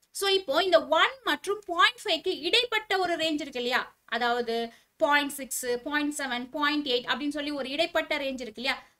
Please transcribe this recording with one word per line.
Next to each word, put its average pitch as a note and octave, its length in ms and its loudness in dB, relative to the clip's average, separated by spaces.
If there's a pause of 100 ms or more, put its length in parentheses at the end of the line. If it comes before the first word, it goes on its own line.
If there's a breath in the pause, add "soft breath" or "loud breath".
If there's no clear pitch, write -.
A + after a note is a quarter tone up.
(160)
so G4 140 -2
இப்போ F#4+ 320 2
இந்த F4 160 6 (160)
ஒன் G#4 200 4 (100)
மற்றும் G4+ 420 -2
பாயிண்ட் F4+ 360 2
ஃபைவ்க்கு F4 380 -2
இடைப்பட்ட G#4+ 580 0
ஒரு F4 180 0
ரேஞ்ச் D#4+ 280 -2
இருக்கு B3 180 -8
இல்லையா? A#3+ 200 0 (260)
அதாவது A#3 480 0 (440 loud breath)
பாயிண்ட் C#4+ 340 2
சிக்ஸ், - 300 -8 (180)
பாயிண்ட் D4 340 -2
செவன், B3 340 -4
பாயிண்ட் D4 380 0
எயிட் B3 200 0
அப்படின்னு C#4+ 300 -2
சொல்லி D4 220 -4
ஒரு C4 100 -4
இடைப்பட்ட D#4 480 0
ரேஞ்ச் C4+ 260 -4
இருக்கு A3+ 180 -12
இல்லையா? C4 140 0 (240 loud breath)